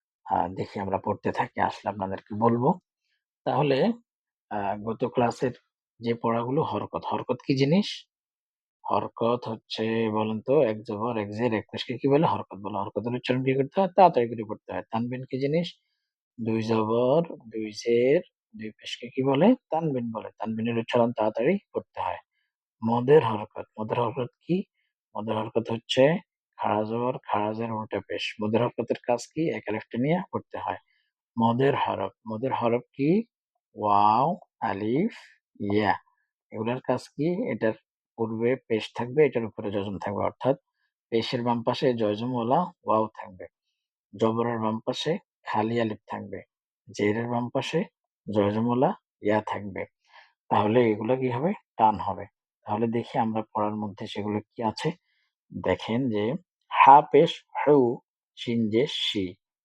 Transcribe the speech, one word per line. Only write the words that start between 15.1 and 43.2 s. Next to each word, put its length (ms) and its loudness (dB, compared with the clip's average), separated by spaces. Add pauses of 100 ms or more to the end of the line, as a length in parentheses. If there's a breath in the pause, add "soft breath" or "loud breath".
কি 160 -6
জিনিস? 280 0 (720)
দুই 240 0
জবর, 580 2 (260)
দুই 240 -8
জের, 500 2 (340)
দুই 160 -12
পেশকে 360 -14
কি 160 -4
বলে? 240 4 (220)
তানবিন 420 -2
বলে। 200 -8
তানবিনের 460 -4
উচ্চারণ 340 2
তাড়াতাড়ি 420 0 (180)
করতে 300 -8
হয়। 180 -6 (640)
মদের 440 6
হরকত, 460 -6
মদের 280 -4
হরকত 320 -4 (100)
কি? 160 -2 (580)
মদের 200 -4
হরকত 360 -2
হচ্ছে 320 2 (540)
খাড়া 260 0
জবর, 340 -2
খাড়া 360 -4
জের, 180 -6
উল্টা 280 -6
পেশ। 240 -8 (120)
মদের 260 0
হরকতের 420 -4
কাজ 240 -2
কি? 220 -6
এক 180 -6
আলিফটা 300 -6
নিয়ে 220 0 (120)
পড়তে 260 -8
হয়। 220 -8 (580)
মদের 380 2
হরফ, 380 -4 (140)
মদের 260 -4
হরফ 300 0 (100)
কি? 160 0 (640)
ওয়াও, 520 4 (320)
আলিফ, 540 -2 (460 loud breath)
ইয়া। 340 2 (580)
এগুলার 300 -4
কাজ 260 -2
কি? 200 -4 (240)
এটার 240 0 (420)
পূর্বে 380 -2
পেশ 280 -2 (120)
থাকবে, 300 -2
এটার 200 0
উপরে 260 -10
যজম 260 -4
থাকবে, 260 -6
অর্থাৎ 320 -2 (560)
পেশের 320 -2
বাম 200 0
পাশে 300 -2
যজমওয়ালা 640 0 (240)
ওয়াও 240 2
থাকবে, 380 -16 (680)